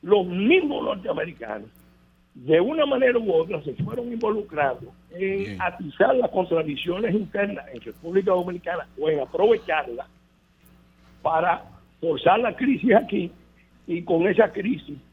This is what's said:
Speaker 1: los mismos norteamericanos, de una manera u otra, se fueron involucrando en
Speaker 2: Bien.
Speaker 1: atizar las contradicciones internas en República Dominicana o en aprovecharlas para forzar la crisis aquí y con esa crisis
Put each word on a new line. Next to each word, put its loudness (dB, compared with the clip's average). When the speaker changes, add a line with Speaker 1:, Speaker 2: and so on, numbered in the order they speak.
Speaker 1:
los 4
mismos 2
norteamericanos, -6
de 2
una 0
manera 2
u -2
otra, 0
se -8
fueron -6
involucrando -4
en -4
Speaker 2:
Bien. -8
Speaker 1:
atizar 0
las 0
contradicciones -2
internas -4
en -14
República 0
Dominicana -2
o 0
en 0
aprovecharlas 0
para 0
forzar 2
la -2
crisis 2
aquí 2
y -4
con 2
esa 4
crisis -6